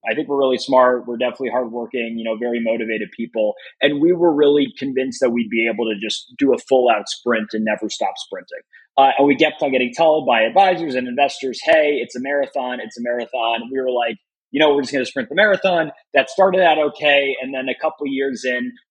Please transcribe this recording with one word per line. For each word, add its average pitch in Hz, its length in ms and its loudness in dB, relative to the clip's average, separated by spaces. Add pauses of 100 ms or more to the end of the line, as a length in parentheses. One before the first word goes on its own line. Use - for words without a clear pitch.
(100)
I 110 40 0
think 151 140 -6
we're 143 100 -2
really 131 200 2
smart. 127 480 2
We're 120 100 -6
definitely 120 340 -4
hardworking, 117 680 -4
you 113 60 -8
know, 113 120 -4
very 120 240 -4
motivated 110 560 -2
people. 113 380 -2 (260)
And 143 200 2
we 165 120 4
were 170 220 2
really 143 420 4
convinced 131 440 -4
that 127 100 2
we'd 117 200 -2
be 113 220 0
able 110 120 -2
to 110 160 -2
just 110 360 -8
do 139 160 4
a - 60 2
full 127 320 2
out 104 180 0
sprint 113 440 -2
and 110 120 -2
never 107 240 -2
stop 98 280 -6
sprinting. - 440 -14 (380)
Uh, 135 180 6
and 143 100 4
we 143 100 4
kept 151 260 0
on 143 80 -2
getting 127 260 0
told 156 300 2
by 117 160 2
advisors 165 520 2
and 127 140 -4
investors, 131 560 -2
"Hey, 151 380 4
it's - 140 -10
a 123 40 -8
marathon. 131 600 -4
It's 110 180 -14
a 117 40 -10
marathon." 117 720 -4
We 135 80 -2
were 127 100 -2
like, 120 260 -2 (340)
"You 139 100 -2
know, 151 140 6
we're 139 80 0
just 127 100 -6
gonna 127 140 -2
sprint 123 220 -6
the 147 60 -10
marathon." 185 580 2 (220)
That 139 140 4
started 190 320 2
out 156 180 6
okay. 143 640 2
And 131 140 -8
then 131 140 -6
a 127 120 -6
couple 151 260 -4
years 135 380 -4
in 123 280 -2 (180)